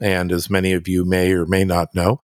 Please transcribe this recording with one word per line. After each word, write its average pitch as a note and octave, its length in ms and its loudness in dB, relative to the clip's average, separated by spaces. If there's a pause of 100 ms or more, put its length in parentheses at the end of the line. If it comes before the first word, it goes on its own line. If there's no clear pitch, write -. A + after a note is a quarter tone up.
And F#2 320 0
as E2+ 160 -2
many F#2 240 0
of F2+ 160 -2
you F2+ 160 0
may F#2 280 2
or F2 120 0
may F#2+ 200 0
not F2 300 -2
know, F#2 260 0 (140)